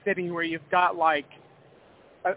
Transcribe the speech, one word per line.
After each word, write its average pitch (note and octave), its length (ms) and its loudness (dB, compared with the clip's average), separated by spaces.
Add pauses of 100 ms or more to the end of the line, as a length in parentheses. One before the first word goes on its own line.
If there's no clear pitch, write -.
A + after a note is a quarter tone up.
city F3+ 240 -2
where E3+ 140 -4
you've E3 260 -8
got, F3+ 260 2
like, D#3+ 300 2 (1000)
a F#3 120 -2